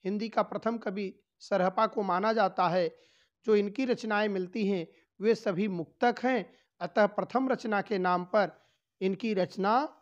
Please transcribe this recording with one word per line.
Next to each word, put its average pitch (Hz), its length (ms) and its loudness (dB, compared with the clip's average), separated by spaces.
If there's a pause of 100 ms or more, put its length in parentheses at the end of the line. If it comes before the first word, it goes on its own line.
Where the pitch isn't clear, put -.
हिंदी 208 240 -4
का 214 140 0
प्रथम 220 360 -4
कवि 196 340 -6 (280)
सरहपा 190 460 2
को 220 160 -2
माना 190 300 2
जाता 190 360 2
है। 170 200 2 (580)
जो 220 100 4
इनकी 208 280 0
रचनाएं 214 440 0
मिलती 190 380 -2
हैं 185 200 -2 (340)
वे 214 140 4
सभी 208 340 -2
मुक्तक 190 460 0 (100)
हैं, 240 300 -2 (260)
अतः 208 280 2
प्रथम 208 400 -2
रचना 226 320 -2
के 196 180 -4
नाम 180 260 0
पर 190 260 2 (500)
इनकी 196 340 -2
रचना 190 440 0 (240)